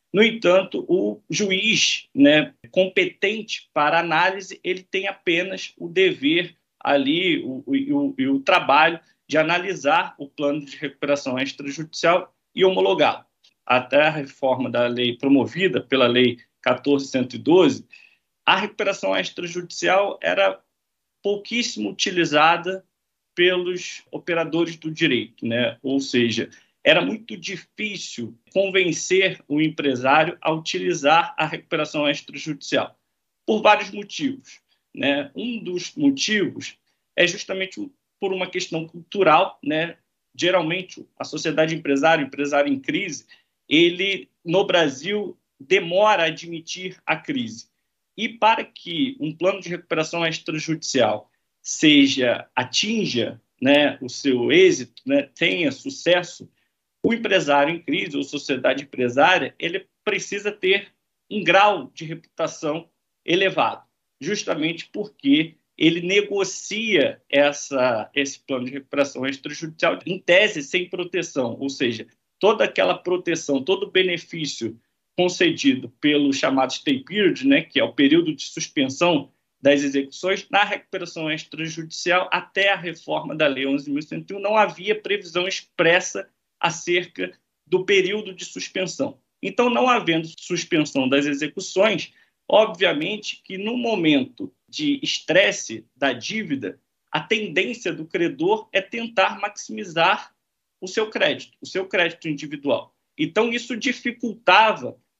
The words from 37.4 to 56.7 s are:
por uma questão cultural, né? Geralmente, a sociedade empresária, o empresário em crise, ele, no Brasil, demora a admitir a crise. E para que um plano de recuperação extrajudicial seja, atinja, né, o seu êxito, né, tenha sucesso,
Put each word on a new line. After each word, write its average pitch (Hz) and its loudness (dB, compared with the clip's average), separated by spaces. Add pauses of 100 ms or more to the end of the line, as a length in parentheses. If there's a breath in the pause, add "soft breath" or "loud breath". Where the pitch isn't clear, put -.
por 190 -2
uma 185 -4
questão 165 -6
cultural, 170 2
né? 156 -4 (380)
Geralmente, 175 -2 (100)
a - -10
sociedade 160 -2
empresária, 156 2
o - -6
empresário 143 0
em 131 -2
crise, 156 -6 (420 soft breath)
ele, 175 2 (160)
no 185 2
Brasil, 175 -2 (220)
demora 185 2
a - 2
admitir 170 -10
a 160 0
crise. 123 -8 (480)
E 226 -4
para 226 0
que 143 -4
um 151 -6
plano 185 -2
de 180 -14
recuperação 170 -4
extrajudicial 156 -2 (320)
seja, 131 2
atinja, 151 -2 (220)
né, 143 4
o 127 -8
seu 123 0
êxito, 151 4
né, 139 2 (100)
tenha 175 0
sucesso, 170 -2 (500)